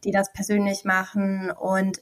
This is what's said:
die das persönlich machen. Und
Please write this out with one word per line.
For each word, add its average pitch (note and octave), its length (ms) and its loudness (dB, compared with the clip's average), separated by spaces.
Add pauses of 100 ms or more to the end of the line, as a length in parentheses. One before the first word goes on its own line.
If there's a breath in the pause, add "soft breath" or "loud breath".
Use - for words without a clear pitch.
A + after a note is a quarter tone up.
die G3+ 80 0
das G3 200 2
persönlich G3+ 520 0
machen. F#3+ 680 0
Und F#3+ 500 0